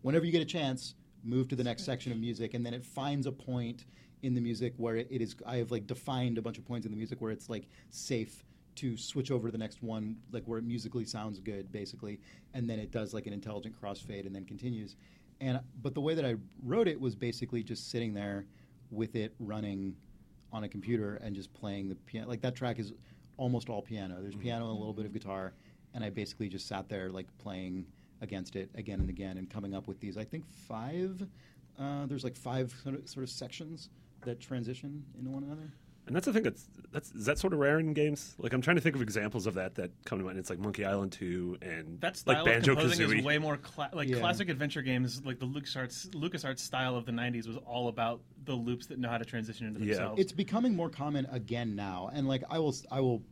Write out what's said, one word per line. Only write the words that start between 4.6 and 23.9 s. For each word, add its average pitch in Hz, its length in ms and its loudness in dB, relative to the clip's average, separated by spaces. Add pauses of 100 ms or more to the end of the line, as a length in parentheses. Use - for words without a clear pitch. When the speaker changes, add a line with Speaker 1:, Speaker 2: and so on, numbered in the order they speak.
Speaker 1:
where 117 180 2
it, 123 160 0
it 123 100 0
is, 107 140 -2 (100)
I 120 120 -2
have, 113 120 2
like, 110 160 -2
defined 123 540 0
a - 20 -2
bunch 113 160 -4
of - 80 -14
points 113 220 -4
in 107 40 -4
the 107 60 -4
music 113 240 -4
where 110 100 0
it's, 104 160 -6
like, 110 200 -6 (240)
safe - 520 -2 (320)
to 120 220 -2
switch 131 320 -2
over 117 200 2
to - 20 0
the 110 80 -2
next 110 240 -4
one, 110 320 -2 (160)
like, 113 140 -4
where 113 120 0
it 113 60 -2
musically 117 420 -2
sounds 107 340 -4
good, 95 320 -6
basically, 104 480 -6 (360)
and 117 120 0
then 110 120 -2
it 104 100 -6
does, 110 240 -2
like, 107 140 -4
an 104 60 -6
intelligent 104 460 -6
crossfade 98 460 -6
and 95 80 -6
then 98 120 -8
continues. 107 500 -6 (440)
And, 127 200 0 (200)
but 131 140 -2
the 143 80 -2
way 160 140 2
that 160 100 2
I 113 120 2 (260)
wrote 190 240 4
it 147 120 2
was 123 160 2
basically 120 460 -2
just 110 300 -6
sitting 117 240 0
there 101 320 -2 (420)
with 110 260 0
it 110 240 0
running 101 560 -2 (560)
on 110 120 -4
a 95 60 -4
computer 104 480 0
and 104 180 -4
just 95 180 -8
playing 98 360 -4
the 95 60 -4
piano. 113 320 -8
Like, 120 140 -4
that 123 140 0
track 120 240 -2
is 107 140 -4 (440)
almost 123 320 2
all 104 120 -2
piano. 95 400 -6